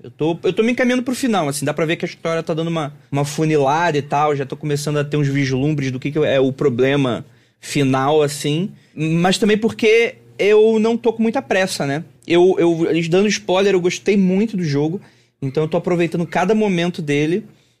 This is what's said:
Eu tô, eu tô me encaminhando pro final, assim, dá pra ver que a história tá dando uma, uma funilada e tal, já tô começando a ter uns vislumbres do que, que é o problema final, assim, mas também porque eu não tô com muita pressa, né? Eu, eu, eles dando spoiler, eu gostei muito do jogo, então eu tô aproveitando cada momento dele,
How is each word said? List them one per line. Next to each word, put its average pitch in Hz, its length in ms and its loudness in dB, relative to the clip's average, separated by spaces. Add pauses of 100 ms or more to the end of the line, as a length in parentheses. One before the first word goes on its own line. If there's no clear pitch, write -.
Eu 123 80 -18
tô, 165 320 -4
eu 185 100 0
tô 202 100 0
me 240 100 2
encaminhando 247 300 0
pro 254 120 -6
final, 202 340 0
assim, 139 160 -6
dá 147 80 -2
pra 160 140 -2
ver 165 100 0
que 180 80 -6
a 175 40 -6
história 165 340 -6
tá 170 100 -6
dando 165 160 -4
uma, 160 240 -4 (180)
uma 143 140 -2
funilada 156 720 2
e 139 60 0
tal, 147 340 0
já 139 80 -4
tô 147 120 -10
começando 147 420 -4
a 147 60 0
ter 147 120 -4
uns 147 120 2
vislumbres 139 600 0
do 127 80 -6
que, 139 140 -6
que 156 60 -4
é 135 200 2
o 131 140 2
problema 131 720 0 (360)
final, 139 600 0
assim, 147 500 -4 (220)
mas 165 440 0
também 214 180 2
porque 220 600 2 (220)
eu 214 400 4
não 226 200 2
tô 233 140 0
com 226 100 -4
muita 220 180 0
pressa, 185 460 -2
né? 143 180 -4 (220)
Eu, 175 320 4
eu, 165 320 2
eles 165 180 0
dando 190 200 2
spoiler, 196 460 0
eu 180 60 2
gostei 180 360 -2
muito 196 400 2
do 180 80 -2
jogo, 151 360 -2 (400)
então 135 220 -4
eu 160 60 -2
tô 170 80 -2
aproveitando 170 500 -2
cada 185 280 0
momento 185 460 0
dele, 151 460 -2 (340)